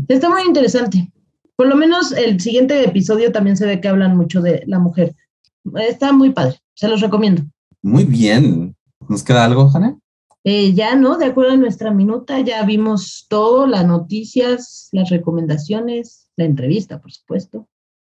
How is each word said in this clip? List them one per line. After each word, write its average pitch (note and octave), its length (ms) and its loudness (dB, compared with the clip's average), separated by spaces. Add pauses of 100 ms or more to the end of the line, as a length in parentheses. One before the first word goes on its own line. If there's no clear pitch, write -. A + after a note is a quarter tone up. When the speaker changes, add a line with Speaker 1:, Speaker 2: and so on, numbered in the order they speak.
Speaker 1:
Está C4+ 200 2
muy F#4 140 0
interesante. A#3+ 720 0 (420)
Por B3+ 120 2
lo C#4 100 4
menos D#4+ 360 0
el A3 280 -2
siguiente B3+ 440 0
episodio G#3+ 460 0
también G3+ 260 0
se G#3 100 -2
ve G3 140 -2
que G3+ 80 -4
hablan F#3+ 280 2
mucho F3 240 0
de E3+ 260 -2
la F#3+ 120 -2
mujer. F3 360 0 (640)
Está A#3+ 360 -2
muy C4+ 180 6
padre, C3 300 -2 (140)
se G#3 140 -4
los G#3+ 120 0
recomiendo. G3+ 420 2 (400)
Speaker 2:
Muy - 220 2
bien. A2 720 2 (340)
¿Nos G#2 140 -4
queda A#2+ 220 2
algo, C3 240 4
Jane? F#3 300 0 (460)
Speaker 1:
Eh, G3+ 280 2
ya, G#3+ 240 2
¿no? C#4 220 2
De D#4 80 0
acuerdo B3+ 260 2
a C4+ 40 2
nuestra A3 360 0
minuta, A#3 480 -2
ya A3+ 240 -4
vimos G#3+ 640 -4
todo, A#3 380 2
las G3 200 0
noticias, A3 1080 -4
las F#3 180 -2
recomendaciones, F3 1300 -6
la E3+ 100 -2
entrevista, D3 540 -4
por - 120 -20
supuesto. - 560 -12 (480)